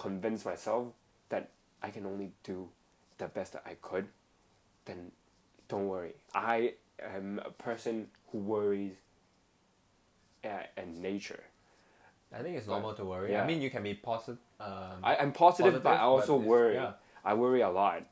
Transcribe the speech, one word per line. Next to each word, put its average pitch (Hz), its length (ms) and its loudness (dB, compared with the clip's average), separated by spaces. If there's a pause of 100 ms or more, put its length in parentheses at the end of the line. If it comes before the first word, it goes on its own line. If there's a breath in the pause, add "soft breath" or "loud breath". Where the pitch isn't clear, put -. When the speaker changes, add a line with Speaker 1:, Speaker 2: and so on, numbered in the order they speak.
Speaker 1:
convince 101 380 -4
myself 110 480 -4 (360)
that 104 200 -4 (320)
I 104 80 -8
can 101 160 -10
only 98 260 -8 (120)
do 92 260 -8 (480)
the 87 100 -8
best 92 260 -8
that - 120 -12
I 92 160 -14
could. 95 260 -4 (800)
Then 90 260 -14 (560)
don't 101 200 -2
worry. 90 260 -6 (200)
I 113 420 0 (240)
am 98 440 -8
a - 80 -10
person 113 580 -6 (220)
who 117 60 -6
worries, 101 580 -2 (1500)
uh, 110 60 -6 (280)
in 87 240 -10
nature. 98 420 -6 (920 soft breath)
Speaker 2:
I 113 80 -10
think 170 160 -6
it's 107 80 -8
Speaker 1:
But, 98 80 -4
Speaker 2:
normal 107 220 -4
to 101 100 -8
worry. 95 260 -4
Speaker 1:
yeah. 101 120 2
Speaker 2:
I - 40 0
mean, 165 140 0
you 135 80 -2
can 113 140 -6
be 101 120 -4
posi-, 120 420 -6 (220)
um, 95 440 -10
Speaker 1:
I, 117 140 4
I'm 143 140 2
positive, 151 520 6
but 139 100 6
I - 40 4
Speaker 2:
positive, 110 120 2
Speaker 1:
also 131 280 6
Speaker 2:
but 120 40 2
it's, 107 80 2
Speaker 1:
worry. 117 260 8
Speaker 2:
yeah. 123 160 -2 (320 loud breath)
Speaker 1:
I 101 120 2
worry 123 260 4
a 98 80 4
lot. 92 420 2